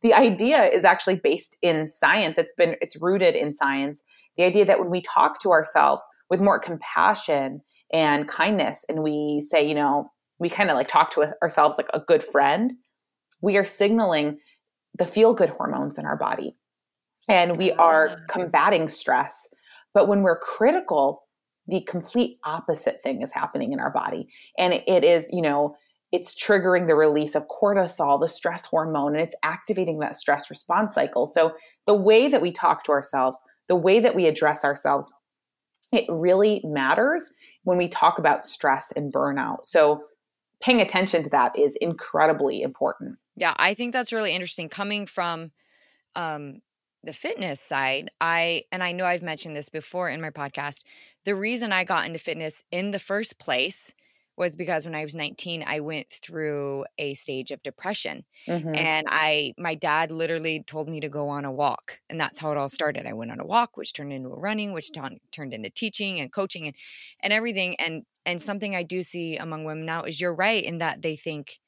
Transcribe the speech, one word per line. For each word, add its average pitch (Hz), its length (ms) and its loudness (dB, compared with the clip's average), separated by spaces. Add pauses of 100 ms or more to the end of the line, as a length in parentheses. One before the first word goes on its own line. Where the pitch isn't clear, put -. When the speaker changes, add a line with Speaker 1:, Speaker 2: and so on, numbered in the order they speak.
Speaker 1:
The 233 100 6
idea 240 520 6
is 180 180 4
actually 190 320 4
based - 480 -2
in 156 260 2
science. 160 480 2
It's 170 160 -2
been, 170 280 2
it's - 200 -10
rooted 180 340 2
in 147 200 -2
science. 139 480 -2 (320)
The 175 80 2
idea 190 220 4
that 196 140 4
when 180 120 -2
we 180 100 0
talk - 400 0
to 202 100 0
ourselves 151 520 4 (260)
with 180 120 2
more 196 180 4
compassion 156 1000 -2 (300)
and 151 360 2
kindness, 165 600 0
and 160 120 -2
we 151 480 -2
say, 156 160 4
you 151 80 -2
know, 143 380 0 (280)
we 170 100 -2
kinda, 185 260 0
like, 127 140 0
talk 156 220 4
to 151 120 2
us-, 151 180 -2
ourselves 151 360 2
like - 160 -4
a 151 80 -2
good 156 220 4
friend, 156 500 2 (680)
we 196 160 2
are 196 80 4
signaling 190 720 6 (600)
the 175 80 4
feel-good 214 420 8
hormones 143 480 -4
in 151 80 -8
our 143 120 -2
body. - 380 -4 (720)
And 175 300 4
we 185 160 2
are 160 360 6
Speaker 2:
Ah. 156 60 -10 (140)
Speaker 1:
combating 170 580 2
stress. - 600 -4 (460)
But 202 140 6
when 202 160 4
we're 175 160 4
critical, 190 840 0 (440)
the 175 140 -2
complete - 640 -4
opposite - 580 -4
thing 131 180 -4
is 135 120 -10
happening - 400 -4
in 139 60 -6
our - 120 -4
body. - 380 -4 (280)
And 180 160 2
it 185 300 2
is, 165 280 4
you 180 100 -2
know, 147 340 0 (360)
it's 180 300 -4
triggering 180 460 4
the 160 80 6
release 151 400 4
of 151 140 -2
cortisol, 180 720 2
the 165 100 0
stress - 360 -6
hormone, 156 480 0
and 156 80 0
it's 165 220 -4
activating 170 560 -2
that 147 160 -4
stress 143 340 -2
response 196 460 -2
cycle. 139 320 0
So 165 280 2 (300)
the 208 80 6
way 220 360 6
that 254 120 4
we 175 120 0
talk 165 320 0
to 156 80 0
ourselves, 135 500 0 (240)
the 180 80 4
way 190 240 6
that 226 160 4
we 180 100 2
address 151 380 2
ourselves, 143 480 -2 (800)
it 220 180 2
really 185 540 4
matters 165 680 0 (320)
when 180 140 2
we 175 120 0
talk 170 280 2
about 156 260 2
stress - 500 -2
and 143 180 -6
burnout. 139 540 -4
So 151 380 4 (580)
paying 247 200 4
attention 185 420 0
to 143 80 -6
that 127 280 2
is 143 220 2
incredibly 156 800 0
important. - 560 -6 (180)
Speaker 2:
Yeah, 170 220 0
I 185 160 2
think 240 200 -6
that's 240 200 -4
really 214 200 -2
interesting. 175 360 -8
Coming 202 360 -6
from, 170 460 -6 (640)
um, 151 460 -8 (420)
the 160 100 -14
fitness 208 480 -8
side, 135 480 -4 (120)
I, 165 500 -2
and 185 120 -6
I 175 80 -4
know 180 140 -6
I've 175 180 -2
mentioned 156 320 -10
this 147 140 -10
before 175 400 -8
in 147 120 -8
my 160 100 -8
podcast, 143 520 -10 (420)
the 202 100 -2
reason 220 360 -4
I 185 120 0
got 175 220 -2
into 165 140 -8
fitness 160 520 -8
in 190 200 -4
the 196 80 -6
first 208 400 -6
place 135 540 -4 (440)
was 175 180 -4
because 165 300 -6
when 165 100 -12
I 151 80 -8
was 151 120 -14
nineteen, 160 500 -8
I 151 140 -6
went 151 320 -10
through 147 760 -8 (140)
a 143 160 -6
stage 131 360 -10
of 139 120 -14
depression. - 600 -10 (240)
Speaker 1:
Mm-hmm. 160 400 -4
Speaker 2:
And 156 220 -2
I, 151 480 -2
my 170 180 -6
dad 156 360 -2
literally 160 520 -6
told 156 260 -10
me 160 100 -8
to 151 100 -8
go 143 200 -6
on 143 160 -6
a 135 60 -8
walk, 139 580 -4
and 160 120 -12
that's - 180 -14
how 156 120 -8
it 147 60 -4
all 139 120 -6
started. 147 380 -8
I 113 60 -12
went 113 180 -12
on 117 80 -14
a 151 60 -12
walk, 226 320 -2
which - 160 -12
turned 143 200 -12
into 131 160 -12
a - 100 -16
running, 208 340 -6
which 160 200 -10
ton-, 135 260 -12 (120)
turned 139 240 -14
into 107 160 -12
teaching 196 480 -8
and 131 120 -10
coaching 190 360 -8
and, 143 80 -14 (460)
and 202 120 -2
everything. 202 460 -2
And, 165 240 -6 (240)
and 175 140 -4
something 202 340 -6
I 175 80 -4
do 180 200 -6
see 170 340 -8
among 160 260 -10
women 156 220 -10
now 160 180 -6
is 156 180 -8
you're 175 140 -4
right 202 280 0
in 170 160 -8
that 160 220 -6
they 156 140 -6
think 151 520 -12